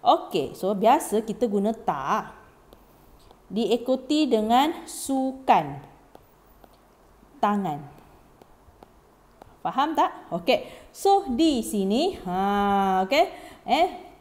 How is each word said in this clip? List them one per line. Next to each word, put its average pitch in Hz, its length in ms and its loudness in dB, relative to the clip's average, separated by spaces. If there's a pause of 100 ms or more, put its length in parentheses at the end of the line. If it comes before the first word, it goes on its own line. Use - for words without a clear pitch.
Okey, 214 500 2
so 202 240 -4
biasa 226 480 2
kita 226 220 -2
guna 208 260 0
ta 160 600 -4 (1120)
diikuti 247 800 0
dengan 240 460 2 (100)
sukan 247 960 -2 (1600)
tangan. 196 400 -2 (1900)
Faham 285 320 -2
tak? 330 160 2 (180)
Okey. - 380 0 (240)
So, 392 400 2
di 262 320 2
sini, 220 480 0 (100)
ha, 196 880 0
okey. 311 160 4 (400)
Eh. 311 220 2 (340)